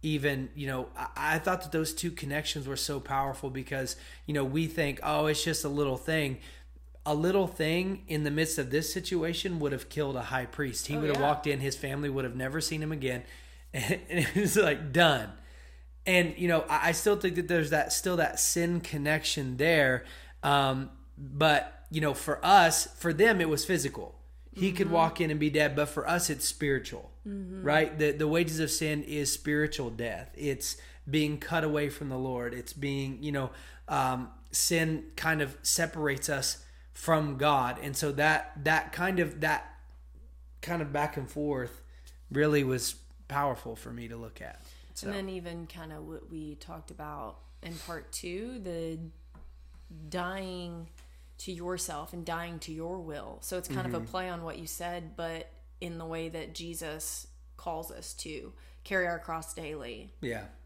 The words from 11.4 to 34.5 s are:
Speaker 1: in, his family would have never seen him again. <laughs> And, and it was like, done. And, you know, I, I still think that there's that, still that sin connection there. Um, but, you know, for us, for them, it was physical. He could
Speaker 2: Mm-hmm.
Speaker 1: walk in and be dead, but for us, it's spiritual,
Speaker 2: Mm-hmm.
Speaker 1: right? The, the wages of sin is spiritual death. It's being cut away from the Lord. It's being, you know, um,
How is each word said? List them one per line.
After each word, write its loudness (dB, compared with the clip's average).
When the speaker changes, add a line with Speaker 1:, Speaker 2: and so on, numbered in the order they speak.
Speaker 1:
in, 2
his -2
family -4
would 0
have -4
never -2
seen -2
him -2
again. -2
<laughs> -20
And, 0
and 2
it 2
was 4
like, 4
done. 6
And, 6
you 2
know, 6
I, 4
I 4
still 4
think 2
that 0
there's 4
that, 4
still 2
that 2
sin 4
connection 0
there. 6
Um, 4
but, 2
you -2
know, 4
for -4
us, 8
for -2
them, 8
it 4
was 2
physical. -2
He 2
could 2
Speaker 2:
Mm-hmm. 0
Speaker 1:
walk 4
in 4
and 0
be 4
dead, 4
but 4
for -2
us, 2
it's -2
spiritual, -2
Speaker 2:
Mm-hmm. -8
Speaker 1:
right? 4
The, 4
the 0
wages 2
of 0
sin 0
is -2
spiritual 0
death. -6
It's -2
being 2
cut 0
away 2
from -8
the -4
Lord. -4
It's -10
being, -4
you -2
know, 0
um, 0